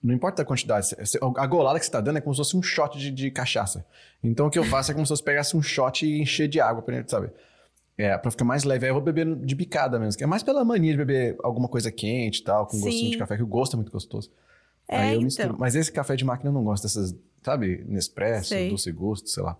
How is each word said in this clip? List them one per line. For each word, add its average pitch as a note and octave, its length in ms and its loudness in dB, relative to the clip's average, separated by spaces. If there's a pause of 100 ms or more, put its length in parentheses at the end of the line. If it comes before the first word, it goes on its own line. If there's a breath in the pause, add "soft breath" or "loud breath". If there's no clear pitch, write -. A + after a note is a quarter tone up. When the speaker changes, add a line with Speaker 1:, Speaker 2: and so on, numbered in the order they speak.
Speaker 1:
não A#2+ 120 4
importa F3+ 280 0
a - 20 2
quantidade, A2 440 0
cê, - 180 -6
cê, - 120 0 (180)
a C3+ 100 0
golada D3 340 4
que - 60 -4
você - 40 -4
tá C3 100 -2
dando C#3+ 180 0
é - 20 -2
como D3 140 -2
se C3 40 -4
fosse D3 160 -2
um F#3 80 2
shot D3 360 -2
de, C#3 120 -6
de C3+ 200 -4
cachaça. A2 560 -2 (360 loud breath)
Então A#2+ 240 2
o D3+ 40 2
que E3 80 0
eu E3 60 4
faço C3 260 0
é C#3+ 40 -2
como D3+ 120 0
se D#3 60 0
eu D3+ 100 0
pegasse C#3+ 340 0
um D#3 60 4
shot C3+ 440 0
e D3+ 140 2
encher D3+ 260 0
de D3 140 2
água, A2+ 220 2
pra, B2 260 -4
sabe? G2+ 220 -2 (680 soft breath)
É, G2+ 220 2
pra B2 120 -2
ficar - 140 -2
mais C3+ 200 2
leve. C3 200 2
Aí C3 60 2
eu C3 40 2
vou C#3+ 80 0
beber D#3+ 340 0
de C3+ 180 -2
bicada C#3 440 0
mesmo, G#2+ 200 0
que - 40 -6
é C#3 40 0
mais F#3 160 2
pela C#4 200 2
mania G3+ 300 4
de C#3+ 60 2
beber C3 440 2
alguma A#2+ 260 0
coisa A2+ 220 -2
quente A2 500 -2
e - 40 -20
tal, G2+ 220 2
com A2 120 -2
gostinho A#3 320 0
de - 40 -2
Speaker 2:
Sim. A3+ 40 -4
Speaker 1:
café, G#2+ 180 -4
que A2 60 0
o A#2 40 0
gosto A#2 280 0
é - 20 0
muito G#2+ 140 -2
gostoso. - 400 -10 (560 soft breath)
Speaker 2:
É, - 120 -2
Speaker 1:
Aí G#2 100 2
eu A2 60 2
Speaker 2:
então. A2+ 100 2
Speaker 1:
misturo. A#2 340 -2
Mas B2 160 0
esse D#3 160 2
café C#3 260 -2
de B2+ 80 -2
máquina C3+ 260 0
eu C#3+ 40 2
não C3+ 100 2
gosto G#2 180 0
dessas, G2+ 320 -2 (280)
sabe? A2+ 460 0
Nespresso, G2+ 640 -2
Speaker 2:
Sei. F#2 180 -2
Speaker 1:
Doce F#2+ 240 -4
Gusto, G2 380 -4
sei - 120 -4
lá. E2+ 180 -4